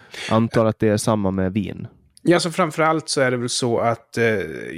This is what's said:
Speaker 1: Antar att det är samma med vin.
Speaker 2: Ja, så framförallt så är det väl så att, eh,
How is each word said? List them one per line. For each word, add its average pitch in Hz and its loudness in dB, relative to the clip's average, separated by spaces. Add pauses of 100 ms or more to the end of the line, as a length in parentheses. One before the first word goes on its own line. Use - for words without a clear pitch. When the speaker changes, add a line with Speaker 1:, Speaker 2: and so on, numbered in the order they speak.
(300)
Speaker 1:
Antar 113 2
att 110 0
det 113 2
är 104 4
samma 104 0
med 95 -2
vin. 95 -4 (340)
Speaker 2:
Ja, 170 4
så 165 -4
framförallt 160 0
så 143 0
är 127 2
det 127 -2
väl 120 -4
så 117 0
att, 113 -2
eh, 113 2 (400)